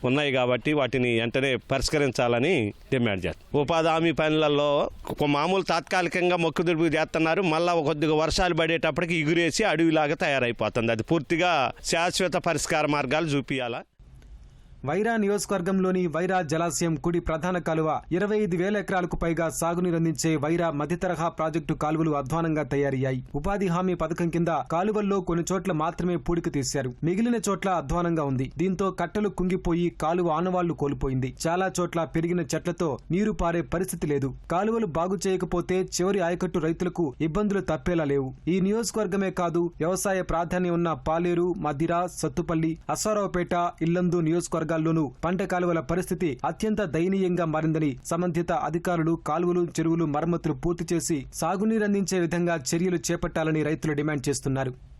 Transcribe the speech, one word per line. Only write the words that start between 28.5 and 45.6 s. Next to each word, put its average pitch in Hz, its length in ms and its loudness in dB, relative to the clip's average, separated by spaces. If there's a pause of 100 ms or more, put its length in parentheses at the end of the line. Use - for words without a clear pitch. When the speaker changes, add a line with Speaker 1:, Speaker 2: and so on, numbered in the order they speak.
Speaker 2:
దీంతో 190 320 0
కట్టలు 185 380 -2
కుంగిపోయి 175 640 0
కాలువ 170 400 0
ఆనవాళ్లు 175 440 0
కోల్పోయింది. 135 600 -2 (140)
చాలా 185 320 0
చోట్ల 170 240 0
పెరిగిన 170 360 0
చెట్లతో 160 580 -2 (120)
నీరు 208 220 2
పారే 170 300 0
పరిస్థితి 175 440 -4
లేదు. 135 280 0 (160)
కాలువలు 214 360 0
బాగు 170 400 0
చేయకపోతే 185 560 0
చివరి 185 380 0
ఆయకట్టు 180 380 0
రైతులకు 165 600 -2
ఇబ్బందులు 190 400 0
తప్పేలా 165 440 -2
లేవు. 139 300 0 (140)
ఈ 185 120 2
నియోజకవర్గమే 196 720 0
కాదు, 170 480 0
వ్యవసాయ 185 440 0
ప్రాధాన్యం 175 520 0
ఉన్న 170 180 2
పాలేరు, 170 640 2
మదిర, 165 500 0
సత్తుపల్లి, 160 720 -2 (120)
అశ్వారావుపేట, 180 640 0 (280)
ఇల్లందు 175 380 2
నియోజకవర్గాల్లోనూ 160 540 0 (500)
పంట 180 180 0
కాలువల 180 380 0